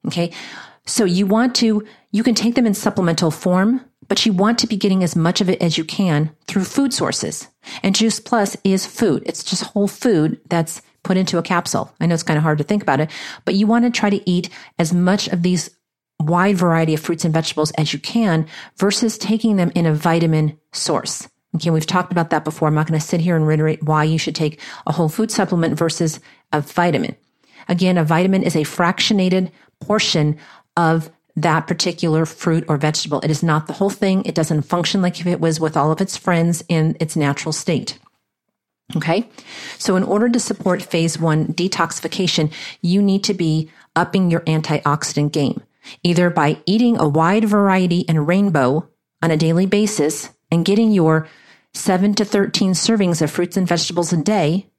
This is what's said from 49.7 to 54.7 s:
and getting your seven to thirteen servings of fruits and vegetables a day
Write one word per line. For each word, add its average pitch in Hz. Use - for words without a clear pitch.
and 165
getting 214
your 160
seven 196
to 208
thirteen 196
servings 185
of 147
fruits 175
and 190
vegetables 170
a 175
day 185